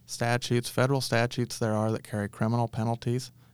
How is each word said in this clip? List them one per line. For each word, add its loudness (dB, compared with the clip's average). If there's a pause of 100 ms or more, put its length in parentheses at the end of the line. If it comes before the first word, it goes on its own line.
statutes, 0
federal 2
statutes 0
there 2
are 2
that -2
carry -4
criminal 0
penalties? -2 (220)